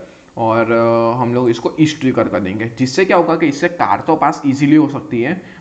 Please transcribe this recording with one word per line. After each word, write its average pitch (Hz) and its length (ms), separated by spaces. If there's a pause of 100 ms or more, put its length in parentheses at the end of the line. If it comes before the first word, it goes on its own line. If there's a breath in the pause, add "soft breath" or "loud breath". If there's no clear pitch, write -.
(360 loud breath)
और, 113 360
अ, 117 480
हम 120 140
लोग 123 160
इसको - 300
east 151 200
ट्रिगर 120 280
कर 92 120
देंगे, 98 280
जिससे 127 360
क्या 196 120
होगा 165 200
कि 170 100
इससे 147 220
कार 101 320
तो 160 160
पास 143 300
easily 143 300
हो 147 120
सकती 123 340
है, 170 200 (180 loud breath)